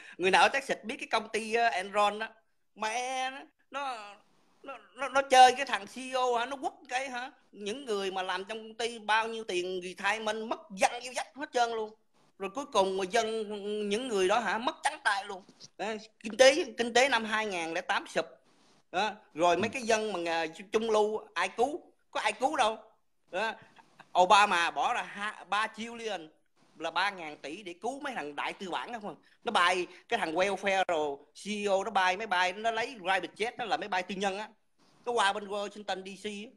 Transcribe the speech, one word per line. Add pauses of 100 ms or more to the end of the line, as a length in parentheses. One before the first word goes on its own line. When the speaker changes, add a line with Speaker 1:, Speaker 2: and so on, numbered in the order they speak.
(180)
Speaker 1:
Người
nào
ở
Texas
biết
cái
công
ty,
ờ,
Enron
á, (440)
mẹ
nó, (320)
nó, (480)
nó, (160)
nó,
nó
chơi
cái
thằng
C
E
O
hả,
nó
quất (160)
cái
hả. (220)
Những
người
mà
làm
trong
công
ty
bao
nhiêu
tiền
retirement
mất (200)
văng
vô
vách
hết
trơn
luôn. (440)
Rồi
cuối
cùng
người
dân, (400)
những
người
đó
hả,
mất
trắng
tay
luôn. (360)
Đó, (340)
kinh
tế, (140)
kinh
tế
năm
hai
nghìn
lẻ
tám
sụp. (680)
Đó, (240)
rồi
mấy
Speaker 2:
Ừ.
Speaker 1:
cái
dân
mà
nghề (240)
trung
lưu (140)
ai
cứu? (280)
Có
ai
cứu
đâu. (520)
Đó, (680)
Obama
bỏ
ra
ha,
ba (100)
triệu
liền, (480)
là
ba
ngàn
tỷ
để
cứu
mấy
thằng
đại
tư
bản
không
à. (300)
Nó
bay (220)
cái
thằng
welfare
rồi (280)
C
E
O
nó
bay
máy
bay,
nó
lấy
private
jet,
nó
là
máy
bay
tư
nhân
á. (560)
Nó
qua
bên
Washington
D (140)
C
á,